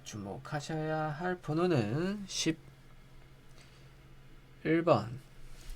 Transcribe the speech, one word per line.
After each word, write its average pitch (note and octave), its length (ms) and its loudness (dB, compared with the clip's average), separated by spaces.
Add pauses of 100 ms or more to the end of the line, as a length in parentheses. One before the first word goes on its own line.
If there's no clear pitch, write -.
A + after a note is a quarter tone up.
주목하셔야 D#3 1080 -4
할 F3+ 280 -2
번호는 E3 880 2
십일 - 300 0 (2250)
번 B2 360 4 (560)